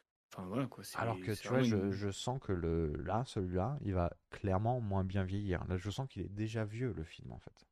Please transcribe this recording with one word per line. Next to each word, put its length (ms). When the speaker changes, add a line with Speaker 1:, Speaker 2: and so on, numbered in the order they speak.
Speaker 1:
Enfin, 120
voilà, 180
quoi, 180
c'est, 140
Speaker 2:
Alors 220
que, 160
Speaker 1:
c'est 80
Speaker 2:
tu 60
vois, 100
Speaker 1:
vraiment 100
Speaker 2:
je, 160
Speaker 1:
une 60
Speaker 2:
je 180
sens 320
que 120
le, 500
là, 240
celui-là, 540
il 120
va 180
clairement 500
moins 220
bien 200
vieillir. 440
Là, 100
je 140
sens 180
qu'il 140
est 60
déjà 360
vieux, 260
le 120
film, 280
en 60
fait. 340